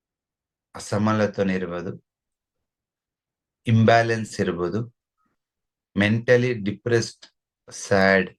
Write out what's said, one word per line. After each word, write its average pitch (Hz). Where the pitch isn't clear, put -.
ಅಸಮತೋಲನ 104
ಇರ್ಬೋದು, 87
ಇಂಬ್ಯಾಲೆನ್ಸ್ 113
ಇರ್ಬೋದು, 90
ಮೆಂಟಲಿ 117
ಡಿಪ್ರೆಸ್ಡ್, 107
ಸ್ಯಾಡ್, 95